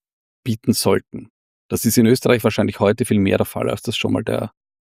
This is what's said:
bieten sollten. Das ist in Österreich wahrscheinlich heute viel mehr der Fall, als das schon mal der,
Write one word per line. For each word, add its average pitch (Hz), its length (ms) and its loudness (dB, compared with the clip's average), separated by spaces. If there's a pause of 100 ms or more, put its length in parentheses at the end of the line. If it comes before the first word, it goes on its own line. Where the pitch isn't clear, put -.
(440)
bieten 110 300 0
sollten. - 560 -2 (380)
Das - 180 -2
ist 117 120 2
in 117 80 6
Österreich 120 380 2
wahrscheinlich 107 360 0
heute 107 260 2
viel 107 140 2
mehr 98 180 2
der 104 80 0
Fall, 120 260 -6
als 113 100 -6
das - 160 -6
schon 104 160 -4
mal 107 100 -2
der, 113 280 -4 (320)